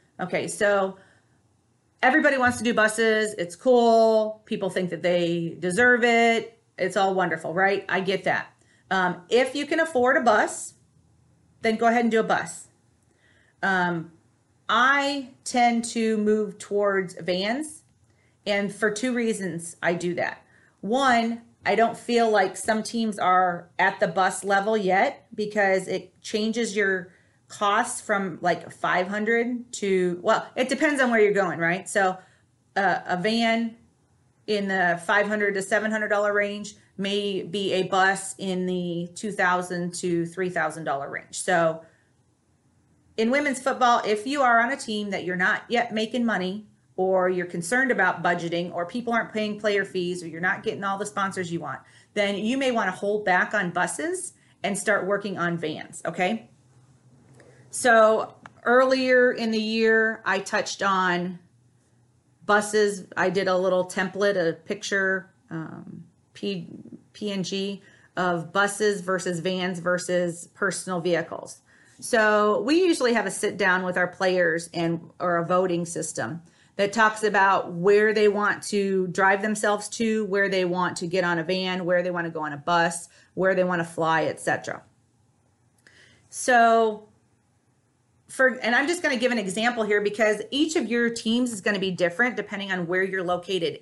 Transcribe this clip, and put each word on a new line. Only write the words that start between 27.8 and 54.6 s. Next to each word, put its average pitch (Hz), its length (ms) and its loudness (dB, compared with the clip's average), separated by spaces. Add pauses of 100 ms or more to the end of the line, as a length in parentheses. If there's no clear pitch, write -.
from, 196 400 -2
like, - 280 -2
five 180 380 -2
hundred 233 640 -2
to, 180 480 0
well, 220 240 2 (100)
it 254 120 0
depends 294 320 0
on 247 100 2
where 226 100 4
you're 208 120 6
going, 180 260 0
right? 170 300 -2
So, 185 300 0 (580)
uh, 190 300 2
a 180 100 -2
van 226 600 0 (680)
in 202 220 -2
the 180 380 0
five 202 200 2
hundred 208 280 0
to 190 80 -2
seven 214 280 0
hundred 214 180 -2
dollar 208 260 0
range 202 400 -4 (220)
may 196 460 -2
be 190 300 -4
a 185 120 0
bus 190 540 0
in 185 280 -4
the 175 480 -4
two 208 180 -8
thousand 180 640 -2
to 170 320 -2
three 180 240 -6
thousand 160 340 -4
dollar 139 260 -4
range. - 300 -12
So 165 420 2 (1300)
in 226 140 0
women's 277 320 0
football, 247 420 2
if 208 220 -2
you 277 160 -2
are 233 180 4
on 240 100 0
a 277 60 -2
team 208 340 -6
that 180 140 -6
you're 180 120 -4
not 185 320 0
yet 226 260 -2
making 220 320 -2
money, 196 400 -4 (300)
or 185 320 2
you're 180 180 -2
concerned 240 440 -2
about 185 320 0
budgeting, 170 500 -2
or 175 140 -6
people 233 260 -6
aren't 226 200 -2
paying 214 260 -4
player 202 260 0
fees, 180 380 -6
or 165 60 -12
you're 160 120 -12
not 185 220 -2
getting 196 220 -6
all 196 140 -2
the 196 80 -6
sponsors 190 460 -6
you 165 80 -4
want, 139 200 -10 (340)
then 202 220 0
you 220 200 -2
may 269 140 0
wanna 214 200 0
hold 208 340 -4
back 190 300 2
on 190 160 0
buses 285 640 -4 (280)